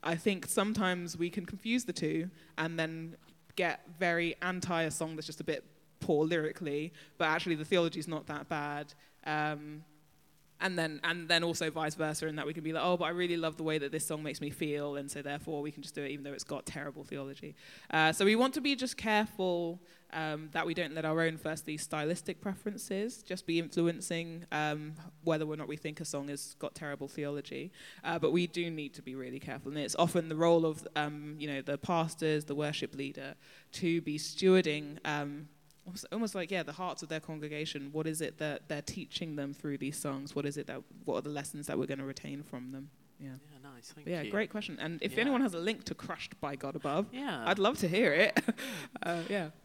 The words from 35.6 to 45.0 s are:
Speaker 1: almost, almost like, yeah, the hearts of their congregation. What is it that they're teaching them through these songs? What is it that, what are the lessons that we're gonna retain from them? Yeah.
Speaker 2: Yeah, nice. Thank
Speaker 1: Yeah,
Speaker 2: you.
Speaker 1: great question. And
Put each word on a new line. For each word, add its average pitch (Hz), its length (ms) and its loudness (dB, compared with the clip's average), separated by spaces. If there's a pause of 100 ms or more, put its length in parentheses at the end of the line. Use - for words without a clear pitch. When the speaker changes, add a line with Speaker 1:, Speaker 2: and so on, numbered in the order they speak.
Speaker 1:
almost, 185 260 -10
almost 220 240 -2
like, 175 160 -2
yeah, 180 100 0
the 143 120 -4
hearts 175 280 -6
of 151 80 -10
their 160 100 -2
congregation. 151 720 -6
What 156 140 0
is 160 160 0
it - 160 -4
that 151 300 -4
they're 147 160 -4
teaching - 520 -6
them 143 200 -4
through 143 240 -4
these 139 180 -4
songs? 139 380 -4
What 143 100 0
is 143 120 -2
it 143 100 -6
that, 135 140 -8 (240)
what 147 100 0
are 87 60 2
the 147 80 -4
lessons 147 380 -6
that 156 120 0
we're 139 80 0
gonna 139 180 -4
retain 139 380 -8
from 127 280 -10
them? 135 180 -12 (300)
Yeah. 139 100 -12 (220)
Speaker 2:
Yeah, 143 220 -18
nice. 120 220 -18
Thank 147 120 -14
Speaker 1:
Yeah, 170 140 -2
Speaker 2:
you. 113 80 -4
Speaker 1:
great 107 220 -2
question. - 280 -6
And 160 220 -4